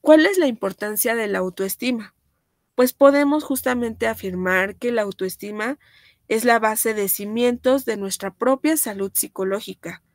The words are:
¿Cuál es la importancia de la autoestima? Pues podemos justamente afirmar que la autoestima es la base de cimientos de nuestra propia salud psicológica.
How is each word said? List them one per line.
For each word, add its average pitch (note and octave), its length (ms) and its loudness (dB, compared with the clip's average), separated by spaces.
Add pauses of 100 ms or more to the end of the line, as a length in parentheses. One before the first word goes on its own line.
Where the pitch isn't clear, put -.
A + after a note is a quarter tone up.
¿Cuál D#4 240 8
es F#4+ 120 2
la D#4+ 100 2
importancia G#3+ 680 -4
de A3+ 120 -2
la G3 120 -2
autoestima? G3 760 -4 (580)
Pues B3+ 200 2
podemos C#4+ 500 4
justamente A#3+ 640 -4
afirmar F#3 680 -2
que A#3+ 160 -4
la A3+ 120 0
autoestima G#3 760 -6 (500)
es A3 180 0
la A#3 120 6
base A3 380 0
de G3+ 120 -2
cimientos A#3+ 800 0
de G#3+ 120 -4
nuestra G3 360 -6
propia C4+ 420 0
salud G3 380 -4
psicológica. F#3+ 880 -6 (140)